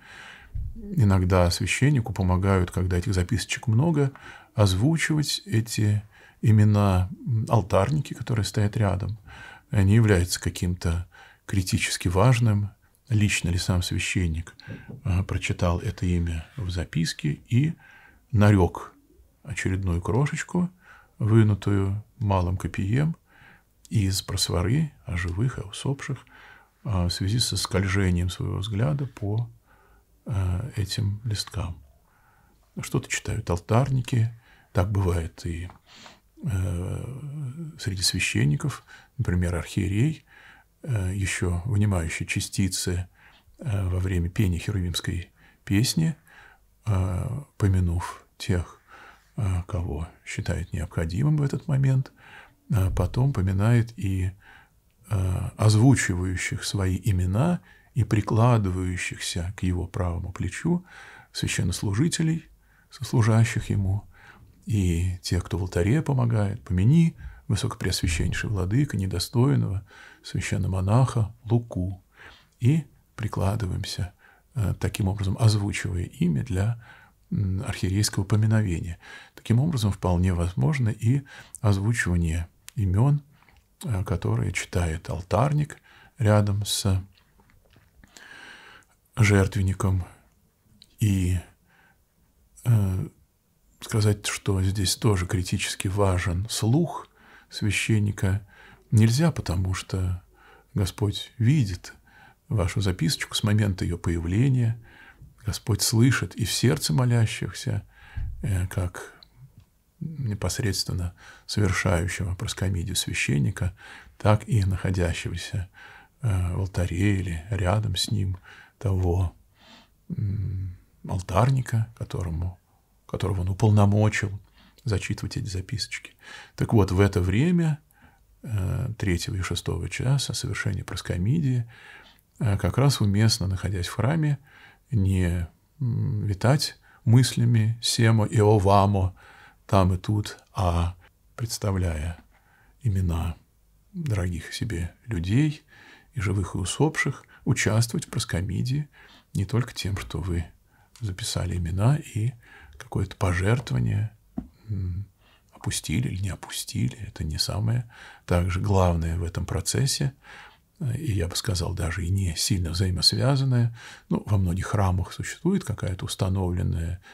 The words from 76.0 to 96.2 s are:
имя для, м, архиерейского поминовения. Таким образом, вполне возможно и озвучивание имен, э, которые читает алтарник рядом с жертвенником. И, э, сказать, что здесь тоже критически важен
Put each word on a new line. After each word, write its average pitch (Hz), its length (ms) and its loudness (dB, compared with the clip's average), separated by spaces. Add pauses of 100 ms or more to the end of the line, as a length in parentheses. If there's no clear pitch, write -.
имя 165 380 0
для, 104 400 -2 (460)
м, 95 320 0
архиерейского 101 640 -2
поминовения. 104 760 0 (380)
Таким 117 240 2
образом, 127 320 0
вполне 90 420 2
возможно 120 560 0
и 120 320 0 (400)
озвучивание 90 880 2 (280)
имен, 120 460 2 (640)
э, 101 200 -2
которые 107 480 -2
читает 85 600 -4
алтарник 143 640 0 (400)
рядом 104 480 4
с 95 340 0 (2250)
жертвенником. 95 920 2 (920)
И, 95 380 2 (1300)
э, 101 440 2 (720)
сказать, 104 440 0
что 95 380 -2
здесь 95 320 0
тоже 92 320 2
критически - 600 -4
важен 95 640 0